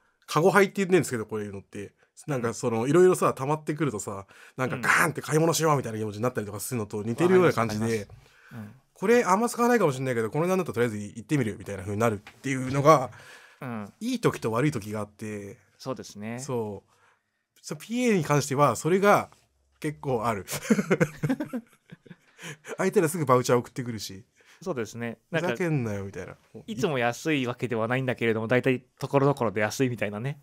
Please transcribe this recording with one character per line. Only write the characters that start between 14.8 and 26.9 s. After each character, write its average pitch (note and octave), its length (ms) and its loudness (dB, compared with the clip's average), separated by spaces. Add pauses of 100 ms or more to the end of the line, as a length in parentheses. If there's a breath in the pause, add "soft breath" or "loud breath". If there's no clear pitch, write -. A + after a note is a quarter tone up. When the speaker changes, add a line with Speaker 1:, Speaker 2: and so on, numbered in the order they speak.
Speaker 1:
が A2 80 -6
あ G#2 60 -4
っ G2+ 40 -20
て。 G#2 500 -12 (200)
Speaker 2:
そ C3 140 -8
う - 20 -4
で G#2+ 80 -14
す - 160 -16
ね。 A2+ 220 -10
Speaker 1:
そ A2+ 440 -6
う。 - 60 -20 (720)
そ D#3+ 140 -12
う、 - 20 -16
ピ - 160 -12
ー B3 160 2
エ G#3 40 4
ー - 20 4
に D#3 80 2
関 D3 180 2
し - 60 -4
て C3 80 -2
は、 C#3 180 4
そ D#3 160 -2
れ F#3+ 80 4
が F3+ 320 4 (480)
結 D3+ 220 -6
構 B2+ 240 -2
あ A#2 100 2
る。 F#2+ 160 -8
<laughs> - 80 -6 (2250 loud breath)
相 F#3 160 0
手 G#3 80 4
ら D#3+ 80 4
す E3+ 100 -4
ぐ D3+ 60 0
バ B2 120 6
ウ B2 80 2
チ C3 80 4
ャ - 20 6
ー A#2+ 40 6
送 A#2+ 120 -4
っ - 20 -20
て C3 120 -8
く A#2+ 80 -8
る G#2 80 -8
し。 F#2+ 240 -14 (380 soft breath)
Speaker 2:
そ F3 100 -6
う - 20 -2
で A#2 120 -4
す A#2 100 -14
ね。 A#2 220 -8 (120)
な E3 100 -2
ん - 20 -6
か、 - 100 -2
Speaker 1:
「ふ - 0 -
ざ A#2 60 -6
け F3 100 0
ん C#3+ 160 2
な G#2+ 80 -2
よ」 G2 140 -6
み F#2+ 60 -12
た F2+ 100 -10
い - 40 -10
な。 - 100 -16 (300)
Speaker 2:
い G#3+ 100 -10
つ A3 100 -2
も C#3+ 120 0